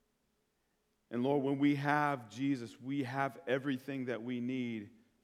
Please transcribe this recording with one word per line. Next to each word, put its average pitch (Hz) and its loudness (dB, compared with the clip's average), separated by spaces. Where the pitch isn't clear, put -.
And 120 -2
Lord, 139 2
when 139 2
we 143 6
have 143 2
Jesus, 123 -2
we 135 -2
have 135 -2
everything 131 0
that 117 -4
we 123 -4
need 120 -4